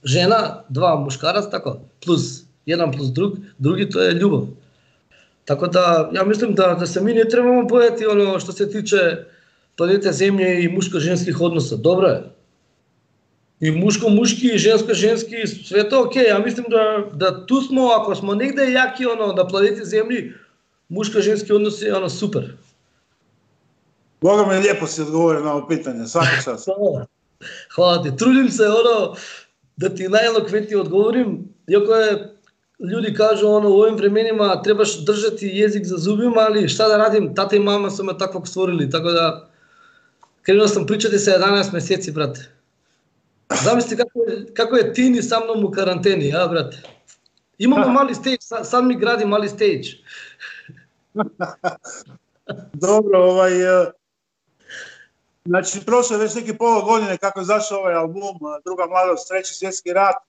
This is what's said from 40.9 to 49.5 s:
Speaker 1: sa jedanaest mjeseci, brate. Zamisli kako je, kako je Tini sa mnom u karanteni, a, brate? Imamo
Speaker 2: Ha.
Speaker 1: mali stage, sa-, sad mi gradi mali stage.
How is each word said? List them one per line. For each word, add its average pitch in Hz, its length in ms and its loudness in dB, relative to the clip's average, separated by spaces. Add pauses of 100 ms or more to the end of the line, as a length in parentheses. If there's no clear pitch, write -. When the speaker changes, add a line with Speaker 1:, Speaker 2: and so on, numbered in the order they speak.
Speaker 1:
sa 202 120 2
jedanaest 196 420 2
mjeseci, 175 400 -4
brate. 147 480 -8 (1040)
Zamisli 233 320 0
kako 233 240 -4
je, 202 340 -4
kako 233 220 0
je - 180 2
Tini 247 280 2
sa 226 220 0
mnom 220 200 -2
u 185 60 -2
karanteni, 180 640 0
a, 180 120 0
brate? 151 340 -4 (760)
Imamo 277 260 4
Speaker 2:
Ha. 254 80 2
Speaker 1:
mali 262 220 2
stage, 262 260 -4
sa-, 226 240 -10
sad 247 200 0
mi 247 140 2
gradi 214 260 0
mali 208 240 0
stage. 180 400 -2 (1300)